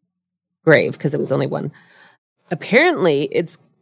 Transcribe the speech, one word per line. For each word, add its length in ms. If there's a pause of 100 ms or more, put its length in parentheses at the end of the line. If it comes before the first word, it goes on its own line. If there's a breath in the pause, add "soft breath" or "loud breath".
(640)
grave, 340
'cause 160
it 60
was 100
only 160
one. 240 (800 soft breath)
Apparently, 800
it's 280 (240)